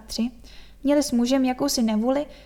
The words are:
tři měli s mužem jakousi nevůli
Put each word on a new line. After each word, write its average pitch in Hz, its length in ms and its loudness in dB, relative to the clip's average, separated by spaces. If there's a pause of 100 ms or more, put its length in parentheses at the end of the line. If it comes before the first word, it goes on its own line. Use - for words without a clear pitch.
tři 233 260 -4 (520)
měli 285 200 4
s - 80 -6
mužem 254 340 2
jakousi 254 380 0
nevůli 233 420 0 (200)